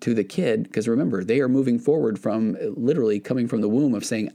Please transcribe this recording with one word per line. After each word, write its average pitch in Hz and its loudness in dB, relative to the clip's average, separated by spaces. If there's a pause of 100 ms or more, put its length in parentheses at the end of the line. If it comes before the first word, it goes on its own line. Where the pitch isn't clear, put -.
to 120 0
the 107 0
kid, 113 -2
'cause 110 -2
remember, 117 0
they 117 2
are 131 2
moving 127 2
forward 123 0
from 110 -2
literally 117 0
coming 120 -2
from 113 0
the 107 2
womb 127 2
of 107 -4
saying, 110 -4